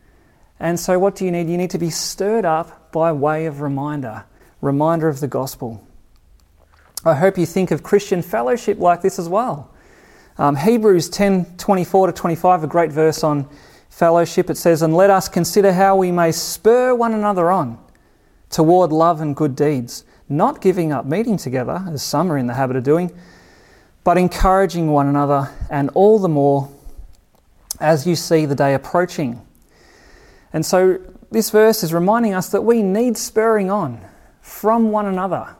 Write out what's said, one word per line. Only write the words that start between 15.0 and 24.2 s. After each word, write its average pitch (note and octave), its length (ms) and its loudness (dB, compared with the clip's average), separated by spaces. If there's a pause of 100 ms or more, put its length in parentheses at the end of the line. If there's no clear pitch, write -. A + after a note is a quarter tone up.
us F#3+ 180 2
consider F#3+ 460 2
how G3 220 4
we F#3 140 0
may E3+ 220 2
spur B3 600 0
one A#3 180 0
another G3+ 380 0
on C#3 280 -2 (720)
toward E3+ 420 4
love D#3+ 300 2
and D3 160 -4
good D3 200 -2
deeds, C#3+ 480 -2 (240)
not F#3+ 320 0
giving F3 320 0
up B2 140 -4
meeting G3+ 320 -2
together, C3 520 -6
as C#3+ 120 -8
some E3 280 -2
are D3 60 -2
in B2+ 100 -2
the A#2+ 80 -4
habit B2+ 220 -2
of B2 80 -4
doing, E3+ 260 2 (920)
but F3 140 4
encouraging F3+ 720 2